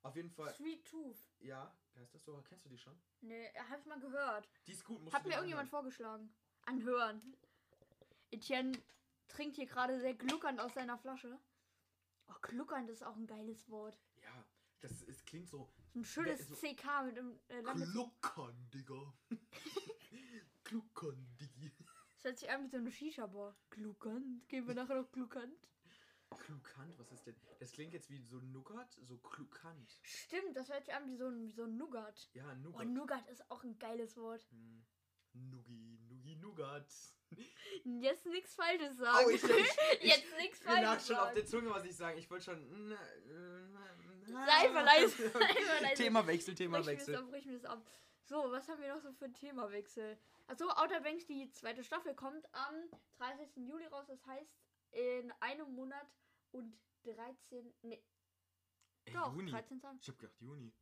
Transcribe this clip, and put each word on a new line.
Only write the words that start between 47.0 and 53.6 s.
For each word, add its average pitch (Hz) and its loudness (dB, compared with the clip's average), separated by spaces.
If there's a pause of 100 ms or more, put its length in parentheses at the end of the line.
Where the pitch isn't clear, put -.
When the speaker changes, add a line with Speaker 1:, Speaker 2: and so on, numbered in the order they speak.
Speaker 2:
ab, 254 -6
brechen 277 -8
wir 247 -6
es 240 -12
ab. 233 -6 (380)
So, 277 0
was 269 -4
haben 311 -6
wir 277 -4
noch 302 -6
so 285 -12
für 277 -10
ein 254 -6
Themawechsel? 214 -6 (300)
Achso, 330 -2
Outer 330 6
Banks, 311 -2
die 269 -6
zweite 233 -6
Staffel 320 -4
kommt 285 -8
am 285 -4 (420)
dreißigsten 269 -8